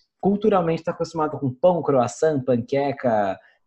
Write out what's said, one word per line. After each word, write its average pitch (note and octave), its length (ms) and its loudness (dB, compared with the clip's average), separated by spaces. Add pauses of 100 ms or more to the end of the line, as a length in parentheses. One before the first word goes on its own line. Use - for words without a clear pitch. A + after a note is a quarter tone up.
(200)
culturalmente F#3+ 640 0
tá F3 80 -2
acostumado D#3 460 -4
com C3+ 140 -2
pão, F3 300 2
croissant, C#3 600 0
panqueca, A#2+ 920 0 (300)